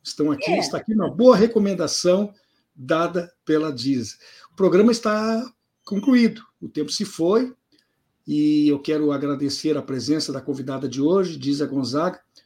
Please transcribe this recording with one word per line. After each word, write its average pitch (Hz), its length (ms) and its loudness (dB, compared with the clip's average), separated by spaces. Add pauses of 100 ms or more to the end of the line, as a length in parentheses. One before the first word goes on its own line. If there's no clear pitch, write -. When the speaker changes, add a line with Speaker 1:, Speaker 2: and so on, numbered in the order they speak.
Speaker 1:
Estão - 300 -2
aqui, 175 200 -2
Speaker 2:
É. - 60 2
Speaker 1:
está 175 200 -4
aqui 220 160 -4
uma 180 160 0
boa 226 260 6
recomendação 196 960 2 (420)
dada 165 560 -4 (140)
pela 156 260 0
Diz. 127 480 -4 (340)
O - 40 -20
programa 190 340 4
está 226 640 -2 (320)
concluído, 233 580 2 (200)
o - 40 -12
tempo - 240 -6
se - 140 -6
foi, 214 480 0 (760)
e 147 420 2
eu 143 100 2
quero 151 340 -2
agradecer 143 640 -2
a 135 60 -6
presença 135 500 -4
da 135 80 -8
convidada 135 480 -8
de 123 100 -10
hoje, 170 380 0
Diza 139 300 -2
Gonzaga, 135 560 -4 (240)